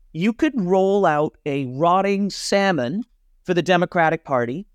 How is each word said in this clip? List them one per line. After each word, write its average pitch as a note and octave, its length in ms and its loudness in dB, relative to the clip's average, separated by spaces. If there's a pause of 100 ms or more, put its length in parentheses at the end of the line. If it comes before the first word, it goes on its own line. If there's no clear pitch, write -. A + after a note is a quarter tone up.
(120)
you F#3 200 -2
could D4+ 260 -2
roll F#3+ 480 2
out D3+ 380 0
a C#3+ 220 -4
rotting F#3 640 0
salmon F#3+ 760 -2 (400)
for F#3 100 -2
the F3 80 0
Democratic E3+ 640 0
Party, B2+ 500 -4